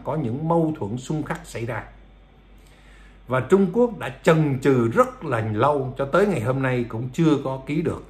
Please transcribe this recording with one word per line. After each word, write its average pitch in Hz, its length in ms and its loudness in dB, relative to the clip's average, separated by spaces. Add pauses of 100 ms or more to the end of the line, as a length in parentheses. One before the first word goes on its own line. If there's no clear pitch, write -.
có 131 120 -6
những 143 320 -4
mâu 165 320 2
thuẫn 104 180 -6
xung 151 260 -6
khắc 170 200 -8
xảy 113 220 -10
ra. 113 180 -6 (1400)
Và 127 120 0
Trung 190 340 4
Quốc 226 260 0
đã 131 240 -8
chần 151 380 4
chừ 127 260 4
rất 196 380 0
là 120 160 -2
lâu, 127 560 0
cho 139 80 -2
tới 175 220 2
ngày 151 140 -2
hôm 131 200 -2
nay 127 280 0
cũng 123 240 -8
chưa 156 300 4
có 135 220 -6
ký 151 160 -2
được, 127 280 -4